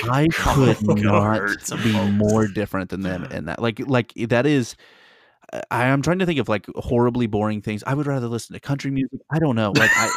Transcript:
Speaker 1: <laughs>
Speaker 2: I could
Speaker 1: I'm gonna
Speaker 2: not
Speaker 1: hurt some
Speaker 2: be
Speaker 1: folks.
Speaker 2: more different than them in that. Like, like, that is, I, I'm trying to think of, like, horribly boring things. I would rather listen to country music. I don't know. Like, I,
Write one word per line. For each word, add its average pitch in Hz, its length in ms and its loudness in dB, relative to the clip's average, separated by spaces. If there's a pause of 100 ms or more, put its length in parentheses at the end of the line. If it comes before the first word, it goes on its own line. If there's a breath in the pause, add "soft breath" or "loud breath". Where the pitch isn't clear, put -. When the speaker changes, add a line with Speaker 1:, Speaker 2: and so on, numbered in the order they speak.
Speaker 1:
<laughs> 117 100 -2
Speaker 2:
I 143 160 2
could 131 520 4
Speaker 1:
I'm 107 60 -4
gonna 104 180 2
Speaker 2:
not 104 360 2
Speaker 1:
hurt 101 280 -4
some - 160 -6
Speaker 2:
be 113 100 2
Speaker 1:
folks. 101 200 2
Speaker 2:
more 107 360 4
different 95 420 -4
than 92 120 -6
them 90 220 -4
in - 220 -8
that. 82 160 -8
Like, 113 240 -2
like, 123 260 0 (160)
that 120 180 2
is, 143 280 2 (760 soft breath)
I, - 340 -4
I'm 139 160 2
trying 175 160 0
to 185 80 0
think 156 140 0
of, 110 80 -2
like, 107 180 -2 (100)
horribly 120 520 0
boring 107 340 -2
things. 107 240 -6
I 135 80 -2
would 143 120 -2
rather 131 200 -4
listen 117 280 -8
to 107 60 -10
country 139 300 -4
music. 135 300 -4 (100)
I 151 80 -2
don't 151 180 2
know. 107 160 0
Like, - 220 4
I, - 220 0